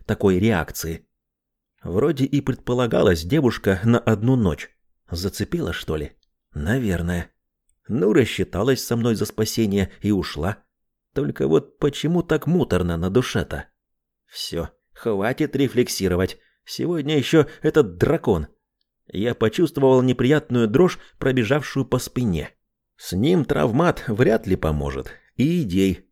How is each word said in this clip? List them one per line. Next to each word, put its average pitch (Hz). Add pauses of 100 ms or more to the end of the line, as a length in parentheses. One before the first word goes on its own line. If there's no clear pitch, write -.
такой 98
реакции. 82 (760)
Вроде 131
и 139
предполагалась 117
девушка 104
на 117
одну 110
ночь. 92 (400)
Зацепила, 95
что -
ли? 76 (400)
Наверное. 87 (560)
Ну, 175
рассчиталась 117
со -
мной 117
за 104
спасение 101 (100)
и 104
ушла. 90 (500)
Только 143
вот 151
почему 151
так -
муторно 92
на 87
душе-то? 92 (600)
Все, - (240)
хватит 120
рефлексировать. 113 (280)
Сегодня 151
еще 147 (160)
этот 123
дракон. 101 (600)
Я 113
почувствовал 131
неприятную 127
дрожь, 170 (220)
пробежавшую 131
по 127
спине. 107 (400)
С -
ним 143
травмат 147
вряд 139
ли 92
поможет, 71 (260)
и 160
идей 95